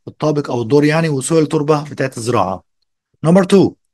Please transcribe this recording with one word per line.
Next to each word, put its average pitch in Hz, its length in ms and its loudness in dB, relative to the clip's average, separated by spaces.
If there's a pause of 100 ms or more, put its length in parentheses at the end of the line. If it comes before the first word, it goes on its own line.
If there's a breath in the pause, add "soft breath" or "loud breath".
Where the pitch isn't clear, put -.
الطابق 120 440 -4
أو 120 100 -4
الدور 139 220 2
يعني، 160 260 2
وسويل 151 380 0
تربة 151 360 0
بتاعت 135 340 -8
الزراعة. 104 460 -2 (640)
Number 180 140 4
two. 185 300 2 (220)